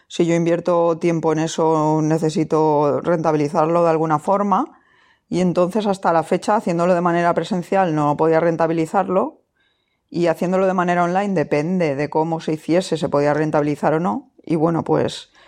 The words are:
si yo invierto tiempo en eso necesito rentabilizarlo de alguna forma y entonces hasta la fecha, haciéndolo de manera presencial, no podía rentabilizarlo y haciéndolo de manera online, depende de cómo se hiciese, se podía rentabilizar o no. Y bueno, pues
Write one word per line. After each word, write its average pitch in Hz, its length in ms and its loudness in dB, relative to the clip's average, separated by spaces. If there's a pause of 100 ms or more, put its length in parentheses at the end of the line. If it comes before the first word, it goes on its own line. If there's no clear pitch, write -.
si - 180 0
yo 165 80 2
invierto 170 640 0
tiempo 165 340 0
en 156 60 0
eso 156 640 0
necesito 156 1000 0
rentabilizarlo 160 800 0
de 170 80 4
alguna 160 280 0
forma 202 600 -2 (520)
y 170 100 -2
entonces 185 460 0
hasta 190 260 0
la 160 100 2
fecha, 185 340 0
haciéndolo 175 380 0
de 170 60 2
manera 175 320 2
presencial, 175 640 -2
no 147 240 0
podía 160 220 4
rentabilizarlo 170 1000 0 (720)
y 170 160 -2
haciéndolo 185 400 0
de 185 80 0
manera 175 280 0
online, 190 300 -2
depende 151 640 0
de 147 140 -4
cómo 160 300 -2
se 156 120 -4
hiciese, 165 460 -2
se 147 100 -4
podía 143 240 0
rentabilizar 151 640 0
o 160 60 0
no. 208 320 -6 (120)
Y - 120 -2
bueno, 160 280 0
pues - 460 -2 (180)